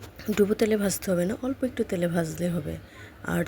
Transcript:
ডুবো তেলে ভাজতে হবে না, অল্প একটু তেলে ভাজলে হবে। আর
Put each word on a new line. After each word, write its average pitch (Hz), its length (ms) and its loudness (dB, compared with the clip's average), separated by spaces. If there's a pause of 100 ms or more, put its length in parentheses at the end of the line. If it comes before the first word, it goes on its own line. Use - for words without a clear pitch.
(380)
ডুবো 208 160 6
তেলে 220 240 2
ভাজতে 196 340 0
হবে 175 140 4
না, 220 160 -2
অল্প 262 220 -2
একটু 247 200 -2
তেলে 180 240 0
ভাজলে 165 420 0
হবে। 160 280 -4 (460)
আর 170 240 0